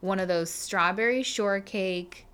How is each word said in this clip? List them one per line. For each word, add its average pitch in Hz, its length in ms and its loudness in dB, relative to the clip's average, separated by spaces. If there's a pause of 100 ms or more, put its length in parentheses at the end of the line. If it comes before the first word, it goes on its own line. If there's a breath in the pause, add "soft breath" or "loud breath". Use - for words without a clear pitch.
One 190 180 0
of 185 80 0
those 170 240 2
strawberry 202 720 2
shortcake 196 1120 -2